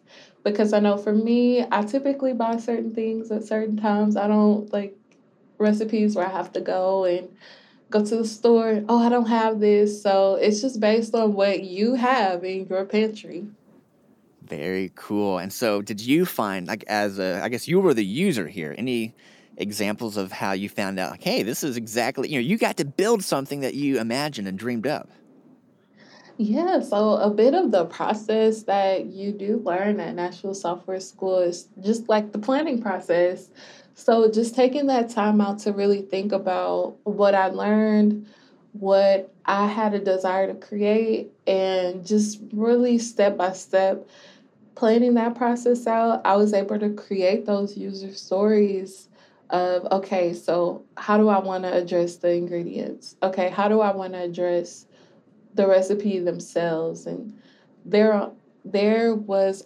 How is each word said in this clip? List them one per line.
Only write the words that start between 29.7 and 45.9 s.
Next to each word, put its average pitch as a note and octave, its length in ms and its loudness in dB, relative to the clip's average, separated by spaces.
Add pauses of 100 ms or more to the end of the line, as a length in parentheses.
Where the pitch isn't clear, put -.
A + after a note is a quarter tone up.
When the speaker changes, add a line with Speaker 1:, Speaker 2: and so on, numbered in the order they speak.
Speaker 1:
at E3 160 -8
Nashville F3+ 400 -6
Software - 440 -6
School F#3 400 -2
is F3 280 -2 (120)
just, A3 300 -2
like, G#3+ 220 0
the G#3+ 80 -6
planning C4+ 420 -2
process. F3+ 680 0 (440)
So A3+ 380 4
just A3+ 240 0
taking C4 320 2
that A#3+ 220 0
time G#3+ 300 2
out G3+ 200 0
to G#3 120 -2
really G3+ 300 2
think G3 300 -4
about F3+ 720 -2
what G3+ 320 2
I F#3+ 120 4
learned, G#3 800 2 (480)
what G3 580 2 (140)
I G3+ 220 2
had G#3 260 0
a G3+ 60 -2
desire F#3+ 480 0
to F#3+ 80 -8
create, A3 760 0 (140)
and F#3 600 0
just G#3 340 0 (120)
really A#3+ 460 2
step G3+ 400 0
by F#3 140 0
step F#3+ 560 0 (680)
planning A#3+ 420 4
that A#3 200 0
process A#3+ 500 0
out, A3+ 400 2